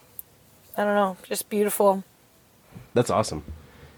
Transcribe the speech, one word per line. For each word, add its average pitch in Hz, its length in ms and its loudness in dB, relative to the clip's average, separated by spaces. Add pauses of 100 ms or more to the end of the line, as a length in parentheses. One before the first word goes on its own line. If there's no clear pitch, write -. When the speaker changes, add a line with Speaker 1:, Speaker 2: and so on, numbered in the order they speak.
(760)
Speaker 1:
I 208 60 0
don't 208 120 0
know, 190 280 0
just - 260 -8
beautiful. 202 540 2 (880)
Speaker 2:
That's - 160 2
awesome. 90 340 0 (540)